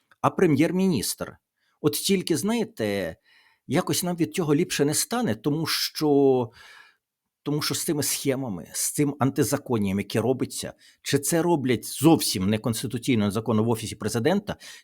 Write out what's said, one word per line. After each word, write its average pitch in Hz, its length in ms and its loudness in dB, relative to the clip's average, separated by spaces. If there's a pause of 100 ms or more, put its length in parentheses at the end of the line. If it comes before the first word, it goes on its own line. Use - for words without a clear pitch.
(200)
а 139 100 2
прем'єр-міністр. 170 1080 0 (440)
От 151 120 2
тільки, 180 440 0
знаєте, 110 800 -4 (500)
якось 175 360 0
нам 180 140 -4
від 156 180 -2
цього 151 200 2
ліпше 156 300 2
не 147 100 2
стане, 226 400 -2
тому 151 320 -2
що, 139 840 2 (920)
тому 147 200 -2
що - 120 -4
з - 100 -6
цими 147 180 -2
схемами, 127 680 -4
з - 200 -4
цим 143 260 0
антизаконням, 120 800 0
яке 104 220 -2
робиться, - 520 -2 (300)
чи - 160 0
це 160 240 0
роблять 131 420 2
зовсім 120 680 2
неконституційно 113 760 -2
незаконно 110 400 0
в 117 40 0
Офісі 107 280 -2
Президента, 123 600 -2 (280)